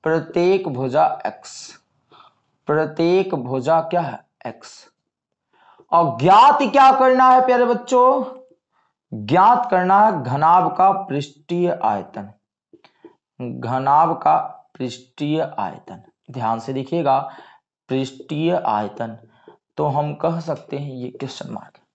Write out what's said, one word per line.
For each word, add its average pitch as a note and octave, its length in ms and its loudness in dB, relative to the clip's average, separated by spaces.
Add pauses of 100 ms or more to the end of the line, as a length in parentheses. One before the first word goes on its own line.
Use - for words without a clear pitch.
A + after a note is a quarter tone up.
प्रत्येक F3 640 0
भुजा C3+ 380 -2 (200)
एक्स, - 260 -10 (1160)
प्रत्येक E3 680 0
भुजा C3 480 -2
क्या F3 180 -4
है? C3+ 180 -10 (280)
एक्स। - 260 -16 (1160)
और E3 280 0
ज्ञात A3+ 440 6
क्या C4+ 280 6
करना C4 380 4
है B3+ 160 6
प्यारे B3 200 2
बच्चों? B3 580 2 (880)
ज्ञात F3+ 600 2
करना F#3 280 2
है G#3 240 2
घनाभ D#3+ 480 2
का F#3+ 200 2 (100)
पृष्ठीय F3 680 -6 (140)
आयतन, G#2 460 -6 (1120)
घनाभ C3 760 0
का D#3 220 0 (380)
पृष्ठीय D3 680 -6 (180)
आयतन। - 440 -12 (280)
ध्यान A#2 280 -4
से C3+ 140 -10
देखिएगा, C3+ 440 -2 (720)
पृष्ठीय D3 680 -4
आयतन, G#2+ 600 -4 (600)
तो D3+ 100 -2
हम D3 280 -4
कह E3 260 -4
सकते D#3 360 -10
हैं C#3+ 160 -10
ये B2 160 -10
क्वेश्चन - 420 -14
मार्क। - 280 -16 (160)